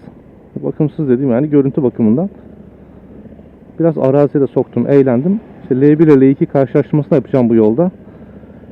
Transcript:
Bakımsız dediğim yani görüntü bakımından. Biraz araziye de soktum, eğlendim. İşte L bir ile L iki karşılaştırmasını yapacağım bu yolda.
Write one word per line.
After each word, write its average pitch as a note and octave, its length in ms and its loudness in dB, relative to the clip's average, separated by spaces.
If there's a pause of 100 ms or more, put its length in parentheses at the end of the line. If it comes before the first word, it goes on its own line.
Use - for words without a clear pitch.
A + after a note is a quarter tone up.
(640)
Bakımsız C#3+ 440 -6
dediğim B2+ 220 -2
yani C3+ 200 -2
görüntü C#3+ 320 0
bakımından. A#2+ 480 -2 (1500)
Biraz D#3+ 180 -2
araziye C#3+ 440 0
de C3 40 -2
soktum, B2 420 -4
eğlendim. C#3 520 0 (220)
İşte B2+ 180 -4
L D3 180 2
bir E3 80 2
ile D3 140 4
L - 20 2
iki C#3 240 0
karşılaştırmasını C#3+ 680 -2
yapacağım B2+ 340 0
bu A#2 60 0
yolda. A2+ 360 2 (800)